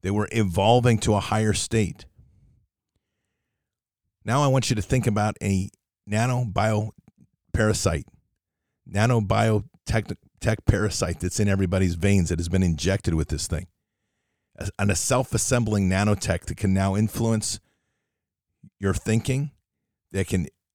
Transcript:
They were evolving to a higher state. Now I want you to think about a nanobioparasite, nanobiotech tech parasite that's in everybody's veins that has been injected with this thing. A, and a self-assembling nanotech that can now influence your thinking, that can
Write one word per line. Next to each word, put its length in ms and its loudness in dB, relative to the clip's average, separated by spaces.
They 100 -4
were 180 0
evolving 680 2
to 160 2
a 60 2
higher 340 0
state. 520 -4
Now 180 0
I 40 2
want 240 2
you 60 2
to 60 -4
think 260 0
about 340 0
a 280 0
nanobioparasite, 840 0
nanobiotech 1300 0
tech 240 -2
parasite 560 0
that's 180 -4
in 80 2
everybody's 480 2
veins 340 2
that 120 -2
has 80 -4
been 160 2
injected 500 0
with 140 0
this 180 -6
thing. 220 -6
A, 200 -8
and 140 0
a 60 0
self-assembling 920 0
nanotech 580 0
that 100 -8
can 180 0
now 220 2
influence 640 -2
your 120 0
thinking, 600 -2
that 160 -2
can 220 -2